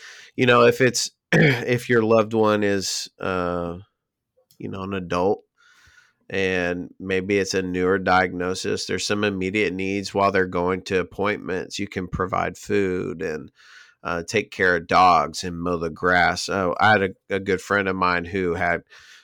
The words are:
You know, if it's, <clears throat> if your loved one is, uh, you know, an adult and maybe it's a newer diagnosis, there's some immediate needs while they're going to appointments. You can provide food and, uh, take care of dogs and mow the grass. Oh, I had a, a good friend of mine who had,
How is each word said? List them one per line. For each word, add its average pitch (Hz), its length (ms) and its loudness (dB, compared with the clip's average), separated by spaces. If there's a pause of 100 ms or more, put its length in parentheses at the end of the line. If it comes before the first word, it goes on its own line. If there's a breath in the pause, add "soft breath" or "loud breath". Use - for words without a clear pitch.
(360 loud breath)
You 127 100 0
know, 120 200 6
if 120 140 4
it's, 123 300 0 (100)
<clears throat> - 120 -20
if 127 560 2
your 120 140 4
loved 110 300 4
one 107 300 4
is, 101 460 -2 (120)
uh, 87 580 -4 (800)
you 104 100 -10
know, 98 140 -10
an 98 120 -6
adult 90 480 -2 (880 soft breath)
and 90 680 -2
maybe 95 400 0
it's 92 160 -2
a 95 80 0
newer 90 360 0
diagnosis, 92 880 0
there's 98 200 -4
some 104 180 -2
immediate 95 480 -2
needs 95 420 -4
while 98 180 2
they're 95 140 2
going 90 360 -2
to 95 180 -2
appointments. 92 800 -4
You 101 100 -6
can 92 200 -8
provide 90 480 -4
food 95 640 -2
and, 78 280 -8 (520 soft breath)
uh, 85 200 -4
take 104 300 -4
care 92 240 2
of 85 100 -4
dogs 85 560 4
and 87 180 -8
mow 87 180 -2
the 82 120 -4
grass. 87 580 0
Oh, 90 300 -2
I 107 140 4
had 101 100 4
a, 98 60 0 (200)
a 98 120 -2
good 95 200 -2
friend 98 280 0
of 95 80 -2
mine 90 280 0
who 87 300 -2
had, 87 280 -2 (420 soft breath)